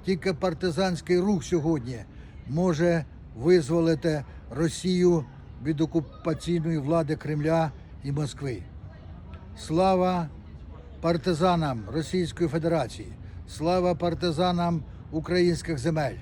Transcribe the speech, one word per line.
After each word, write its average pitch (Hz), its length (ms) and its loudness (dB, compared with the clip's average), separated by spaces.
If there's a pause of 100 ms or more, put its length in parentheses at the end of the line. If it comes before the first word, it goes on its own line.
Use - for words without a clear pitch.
Тільки 185 300 0
партизанський 180 840 0
рух 190 260 2
сьогодні 143 520 0 (520)
може 170 560 4 (320)
визволити 160 880 4 (260)
Росію 175 720 2 (400)
від 151 160 0
окупаційної 165 960 0
влади 151 380 2
Кремля 156 540 0 (340)
і 139 80 -4
Москви. 135 500 -4 (960)
Слава 180 720 2 (720)
партизанам 165 840 2 (100)
Російської 165 560 0
Федерації! 156 640 -2 (360)
Слава 180 460 2
партизанам 175 880 0 (300)
українських 165 680 2
земель! 147 440 0